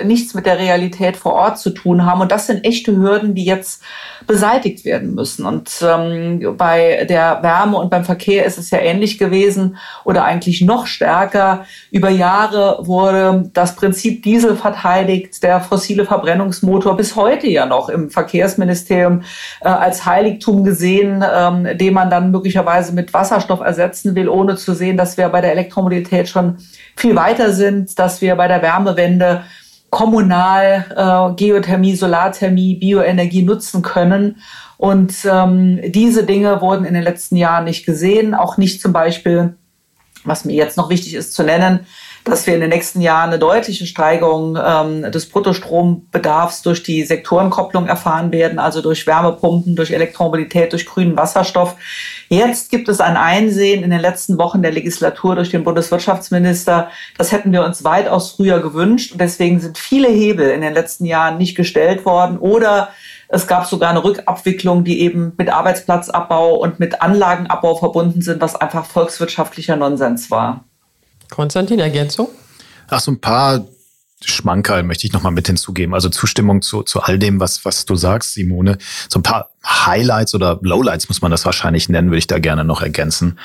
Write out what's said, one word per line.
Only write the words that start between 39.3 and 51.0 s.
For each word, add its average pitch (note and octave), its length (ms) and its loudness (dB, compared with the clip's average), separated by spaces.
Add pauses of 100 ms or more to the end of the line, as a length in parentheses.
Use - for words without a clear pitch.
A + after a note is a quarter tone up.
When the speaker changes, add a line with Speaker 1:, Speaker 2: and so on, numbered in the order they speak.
Speaker 1:
was D#3 220 -4
mir D3 80 -4
jetzt D3+ 240 0
noch E3 140 -2
wichtig F3 240 -2
ist - 180 -10
zu - 80 -2
nennen, F3+ 460 2 (380)
dass E3+ 200 -2
wir F3 80 0
in E3 60 2
den D#3+ 100 -2
nächsten E3+ 300 -2
Jahren E3 300 2
eine D#3+ 100 0
deutliche F#3 480 0
Steigerung, D#3+ 760 0
ähm, D#3 460 -2
des D#3+ 200 -6
Bruttostrombedarfs E3+ 1300 -2
durch E3+ 220 -2
die D#3 200 -2
Sektorenkopplung F3+ 840 -2
erfahren E3 440 -2
werden, E3 280 0
also D#3 220 -2
durch D#3+ 260 -2
Wärmepumpen, E3+ 680 0
durch E3 160 -2
Elektromobilität, E3 840 -2
durch F3 120 -4
grünen F3 300 -2